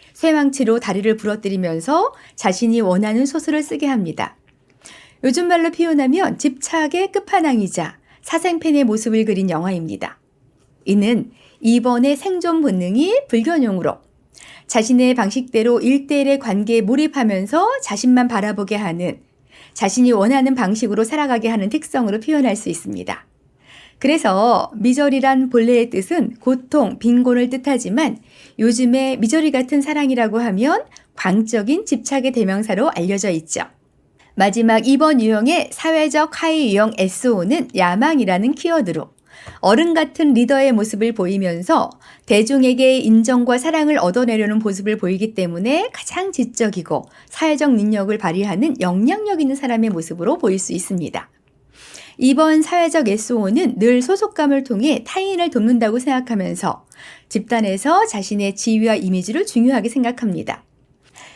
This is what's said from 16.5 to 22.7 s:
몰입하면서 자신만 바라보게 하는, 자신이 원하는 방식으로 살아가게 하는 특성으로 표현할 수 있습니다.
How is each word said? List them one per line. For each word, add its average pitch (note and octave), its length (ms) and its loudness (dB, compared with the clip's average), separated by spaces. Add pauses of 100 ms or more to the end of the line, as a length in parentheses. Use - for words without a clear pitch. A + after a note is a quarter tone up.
몰입하면서 C#4 1040 0
자신만 B3 460 2
바라보게 G#3 460 -4
하는, F3+ 440 -6 (540)
자신이 B3 400 2
원하는 C4 420 4
방식으로 G#3+ 480 0
살아가게 A#3+ 460 -2
하는 G#3+ 200 -2
특성으로 A#3 520 -2
표현할 C4 340 0
수 G#3+ 140 -8
있습니다. F#2+ 560 -10 (720)